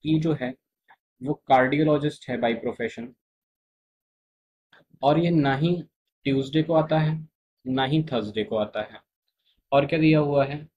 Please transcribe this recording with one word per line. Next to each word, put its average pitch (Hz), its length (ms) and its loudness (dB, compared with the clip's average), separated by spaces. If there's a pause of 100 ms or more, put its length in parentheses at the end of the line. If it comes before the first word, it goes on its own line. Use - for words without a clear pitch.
ई 156 120 2
जो 160 140 0
है 127 220 -4 (680)
वो 143 120 -4
कार्डियोलॉजिस्ट 147 920 0
है 120 100 -6
by 117 160 0
profession। 117 540 -8 (1900)
और 147 160 4
ये 170 120 2
ना 139 260 2
ही 170 260 0 (420)
ट्यूसडे 139 380 0
को 165 120 -2
आता 156 240 2
है, 156 300 -2 (380)
ना 131 180 -2
ही 151 180 0
थर्सडे 107 420 -4
को 110 120 -4
आता 107 260 -4
है। 107 180 -14 (720)
और 139 140 4
क्या 160 120 -2
दिया 156 200 6
हुआ 143 260 2
है? 147 320 -10